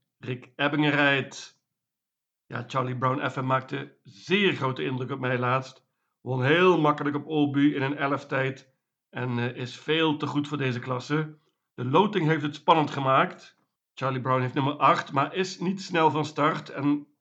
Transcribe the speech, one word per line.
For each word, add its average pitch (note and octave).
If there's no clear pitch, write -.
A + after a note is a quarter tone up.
Rick -
Ebbingen D3
rijdt. C#3
Ja, A#2+
Charlie B2+
Brown C3
Effe C#3
maakte C3
zeer F#3
grote C3
indruk C3
op C#3
mij B2+
laatst. B2+
Won B2+
heel E3+
makkelijk D3
op C#3+
Åby C#3+
in C#3+
een C#3+
elf C#3
tijd. C3+
En, B2
eh, A#2+
is B2
veel D#3
te D3
goed D3
voor D3+
deze C3
klasse. C#3+
De B2
loting F3
heeft D3+
het D3
spannend D#3
gemaakt. C#3
Charlie C3
Brown B2+
heeft B2+
nummer D3
acht, D3
maar C#3
is F#3
niet F#3+
snel D#3+
van C#3+
start D3+
en C#3+